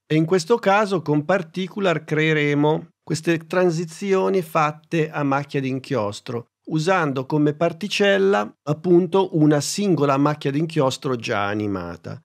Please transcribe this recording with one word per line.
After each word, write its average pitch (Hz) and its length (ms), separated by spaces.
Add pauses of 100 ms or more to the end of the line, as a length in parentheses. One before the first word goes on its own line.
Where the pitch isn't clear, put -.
E 156 120
in 160 80
questo 185 340
caso 196 440
con 147 220
Particular 180 760
creeremo 156 880 (160)
queste 160 420
transizioni 185 960
fatte 156 680
a 156 140
macchia 143 380
d'inchiostro, 123 880 (220)
usando 156 560
come 147 280
particella 196 960 (120)
appunto 175 760
una 151 220
singola 143 560
macchia 147 340
d'inchiostro 143 640
già 110 320
animata. 101 800